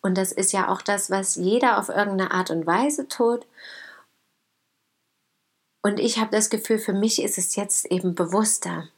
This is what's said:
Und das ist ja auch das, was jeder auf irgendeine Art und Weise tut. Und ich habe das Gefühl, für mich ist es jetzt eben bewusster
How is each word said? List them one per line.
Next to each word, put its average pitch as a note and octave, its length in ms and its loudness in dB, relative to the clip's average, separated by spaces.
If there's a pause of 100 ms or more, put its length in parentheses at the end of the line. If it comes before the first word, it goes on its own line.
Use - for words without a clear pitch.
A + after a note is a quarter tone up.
Und F#3 140 2
das F#3+ 160 0
ist F#3+ 200 0
ja G3 160 0
auch - 140 -2
das, G3+ 280 -2
was G3 260 -2
jeder G#3+ 420 4
auf G3+ 100 -4
irgendeine G3 420 0
Art F#3 200 0
und E3 160 -2
Weise C4+ 420 0
tut. A#3+ 380 0 (2250)
Und G#3 180 0
ich A3 180 0
habe A3 120 0
das G#3+ 200 2
Gefühl, A3 280 0
für G#3+ 140 -4
mich G#3 300 2
ist - 160 -2
es F3+ 180 -2
jetzt - 300 -2
eben F3+ 280 0
bewusster F3+ 840 -2